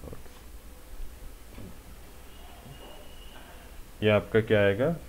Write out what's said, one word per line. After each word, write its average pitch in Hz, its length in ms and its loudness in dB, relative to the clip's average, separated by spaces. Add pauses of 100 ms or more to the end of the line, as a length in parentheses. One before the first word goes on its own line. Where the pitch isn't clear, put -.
hertz, - 300 -10 (3750)
ये 107 60 8
आपका 104 320 6
क्या 107 200 6
आएगा? 101 300 6 (180)